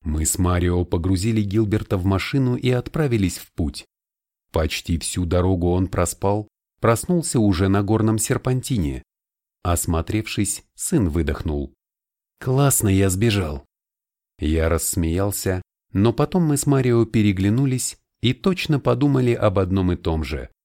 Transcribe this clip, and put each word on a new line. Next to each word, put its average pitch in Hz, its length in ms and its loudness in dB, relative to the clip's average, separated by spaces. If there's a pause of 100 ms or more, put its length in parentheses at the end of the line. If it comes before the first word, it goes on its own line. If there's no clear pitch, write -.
Мы 78 240 -2
с - 100 -2
Марио 90 480 2
погрузили 95 580 0
Гилберта 104 540 -2
в 90 80 -2
машину 123 520 0
и 123 140 -2
отправились 123 680 -2
в - 140 -20
путь. - 320 -6 (640)
Почти 82 480 -2
всю - 280 -4
дорогу 90 440 0
он 92 160 0
проспал, 98 640 -4 (340)
проснулся 139 560 0
уже 98 300 2
на 101 160 2
горном 110 340 2
серпантине. 113 880 -2 (580)
Осмотревшись, 87 1000 -2 (100)
сын 120 340 0
выдохнул. 73 640 -2 (680)
«Классно 131 480 2
я 95 200 4
сбежал». 95 560 0 (760)
Я 80 280 0
рассмеялся, 90 960 -2 (300)
но 104 200 4
потом 147 300 0
мы 147 140 2
с - 100 -2
Марио 127 400 4
переглянулись 113 920 0 (220)
и 123 140 2
точно 156 460 0
подумали 127 520 2
об 104 280 2
одном 92 320 2
и 85 40 0
том 80 280 -2
же. 62 260 -8 (140)